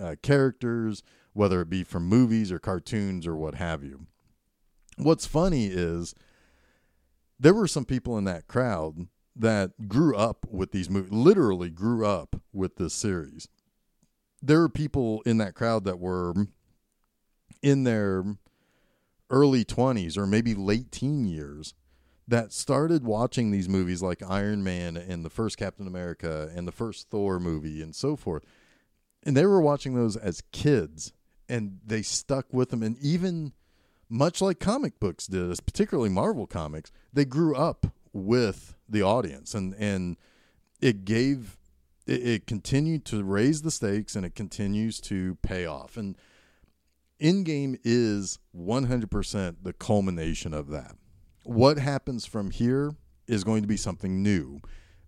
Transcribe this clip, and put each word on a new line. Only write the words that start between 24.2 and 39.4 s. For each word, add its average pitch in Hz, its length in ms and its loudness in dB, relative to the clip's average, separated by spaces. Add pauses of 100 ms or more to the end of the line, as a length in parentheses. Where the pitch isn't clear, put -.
Iron 101 400 -2
Man 87 340 -4
and 87 280 -8
the 80 60 -10
first 110 260 -4
Captain 98 300 -8
America 82 680 -6
and 87 120 -6
the 87 60 -6
first - 380 -10
Thor 98 300 0
movie 78 420 -4
and 80 120 -14
so 147 200 -2
forth. 82 300 -6 (800)
And 139 120 2
they 165 100 6
were 196 140 6
watching 143 340 2
those 113 220 2
as 95 260 -4 (100)
kids, 82 600 2 (360)
and 104 360 -6
they 110 180 -2
stuck - 500 -4
with 127 180 2
them. 113 120 -2
And 110 160 -2
even 165 540 -2 (560)
much 135 320 2
like 190 200 2
comic 214 400 -2
books 92 260 -4
did, 90 380 -2
particularly 151 460 0
Marvel 117 360 0
Comics, 78 460 -8 (200)
they 143 120 4
grew 143 320 2
up 147 300 0 (260)
with 107 640 0 (120)
the 104 140 2
audience, 95 520 0